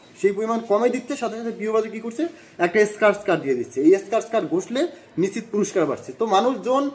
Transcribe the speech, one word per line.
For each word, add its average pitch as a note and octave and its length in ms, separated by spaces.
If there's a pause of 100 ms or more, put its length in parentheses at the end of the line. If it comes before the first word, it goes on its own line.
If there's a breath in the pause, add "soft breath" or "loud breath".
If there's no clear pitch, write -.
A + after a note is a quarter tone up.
(220 loud breath)
সেই G3 100
পরিমাণ A3 280
কমে A3+ 300
দিচ্ছে। B3+ 260
সাথে A3+ 220
সাথে A#3 140
পিওর G#3+ 220
বাজার A3 180
কী G#3+ 80
করছে, A#3 280 (300 loud breath)
একটা G3 280
স্ক্র্যাচ G#3 300 (100)
কার্ড E3 180
দিয়ে C3+ 120
দিচ্ছে। A#2+ 260
এই D#3 100
স্ক্র্যাচ G3 400
কার্ড G3+ 160
ঘষলে A#3 400 (300 loud breath)
নিশ্চিত G3 340
পুরস্কার G3 340
বাড়ছে। C3 340
তো A3+ 60
মানুষজন A#3 680